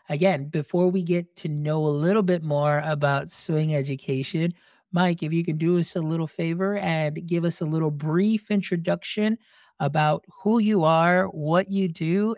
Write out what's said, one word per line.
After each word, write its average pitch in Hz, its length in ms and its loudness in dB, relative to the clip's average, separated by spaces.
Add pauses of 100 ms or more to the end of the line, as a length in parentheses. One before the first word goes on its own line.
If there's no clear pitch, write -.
again, 156 360 2
before 160 440 0
we 185 140 0
get 175 340 -2
to - 120 -8
know 151 360 -2
a 151 40 2
little 165 340 2
bit 180 220 0
more 147 420 2
about 147 420 0
Swing 156 460 -2
Education, 139 800 -2 (380)
Mike, 175 320 0
if 151 80 -4
you 170 120 0
can 160 120 -2
do 165 240 2
us - 160 -4
a 180 40 -2
little 160 280 -2
favor 180 500 -4
and 160 480 -2
give 170 180 0
us 165 160 -2
a 175 40 -4
little 160 260 0
brief 170 640 0
introduction 190 840 -2 (440)
about 151 440 0 (200)
who 226 160 4
you 208 240 2
are, 170 420 4
what 165 420 0
you 196 200 0
do, 185 500 -2